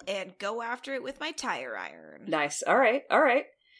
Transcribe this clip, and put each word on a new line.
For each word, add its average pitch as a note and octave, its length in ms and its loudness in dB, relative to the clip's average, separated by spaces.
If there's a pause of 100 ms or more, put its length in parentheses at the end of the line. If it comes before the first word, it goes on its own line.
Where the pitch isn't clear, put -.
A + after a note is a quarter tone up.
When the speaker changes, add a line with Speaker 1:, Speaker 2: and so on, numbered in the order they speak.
Speaker 1:
and F#3+ 320 -6
go A3 220 -4
after B3 320 -6
it B3+ 100 -6
with C4+ 160 -10
my D#4 120 -6
tire C3 460 -6
iron. D#2 500 -12
Speaker 2:
Nice. D3 360 -2
All F#3+ 140 4
right. B3+ 320 4
All C4 120 6
right. C#4 240 4 (340)